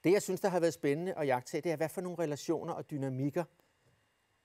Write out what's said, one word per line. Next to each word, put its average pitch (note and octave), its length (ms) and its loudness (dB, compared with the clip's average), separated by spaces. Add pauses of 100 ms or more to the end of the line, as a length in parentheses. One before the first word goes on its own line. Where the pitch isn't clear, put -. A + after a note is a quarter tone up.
Det, D#3+ 80 6
jeg G3+ 100 6
synes, F#3 180 -4
der G#3 80 2
har F3+ 120 2
været D#3+ 140 4
spændende E3 400 0
at D#3 120 -2
iagttage, C3 340 0
det E3+ 120 -2
er, D3+ 40 -2
hvad D#3 120 0
for F#3+ 120 -6
nogle F3+ 180 -6
relationer D#3 540 -2
og - 180 -8
dynamikker C3+ 540 -2 (1000)